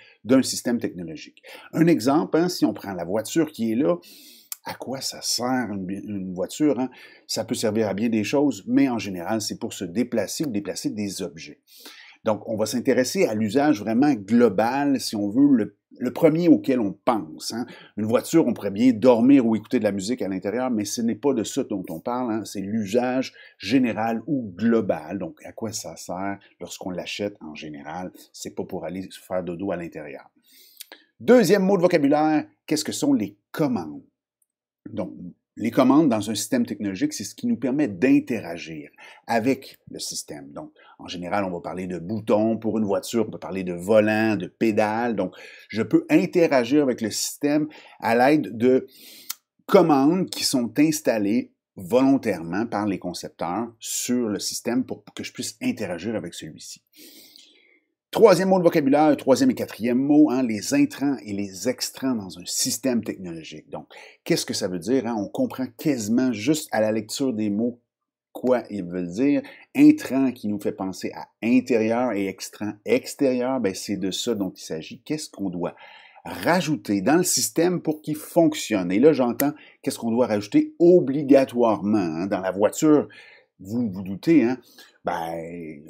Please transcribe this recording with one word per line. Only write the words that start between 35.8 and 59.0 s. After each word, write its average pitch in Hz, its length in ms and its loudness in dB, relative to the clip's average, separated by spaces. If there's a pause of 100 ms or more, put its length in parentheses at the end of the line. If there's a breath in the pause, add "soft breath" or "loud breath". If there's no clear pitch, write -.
dans 110 220 0
un 107 40 -4
système 117 300 -2
technologique, 104 480 -4
c'est 101 120 -8
ce - 100 -14
qui - 100 -8
nous 117 120 0
permet 139 300 -2
d'interagir 90 1040 -2 (380 loud breath)
avec 117 500 -2 (140)
le - 80 -14
système. - 520 -12
Donc, - 200 -14 (260 soft breath)
en 82 100 -18
général, 87 360 -4
on 92 80 -6
va 87 80 -6
parler 87 260 -8
de 87 140 -6
boutons 107 580 0
pour 110 220 -2
une 107 60 0
voiture, 98 420 0
on - 20 -12
peut 85 80 -12
parler 92 260 -6
de 90 100 -6
volant, 107 640 4
de 90 120 -4
pédale. 110 680 0
Donc, 95 200 -4 (320 loud breath)
je 107 160 -4
peux 160 260 2
interagir 151 720 4
avec 123 200 0
le 104 100 -2
système 147 560 -2 (320 loud breath)
à 117 160 2
l'aide 123 420 4
de 127 300 4 (800 loud breath)
commandes 165 640 4
qui - 160 -6
sont 120 340 -2
installées 123 720 0 (240)
volontairement 101 880 0
par 107 220 -4
les 92 100 -2
concepteurs 90 800 -8
sur 123 480 -2
le 98 120 -2
système - 460 -4
pour, - 180 -12
pour - 100 -20
que - 120 -10
je - 80 -14
puisse - 280 -10
interagir 107 540 -4
avec 85 180 -8
celui-ci. - 480 -16 (1300 loud breath)
Troisième 190 380 6
mot 190 80 4
de 180 60 2
vocabulaire, 151 540 4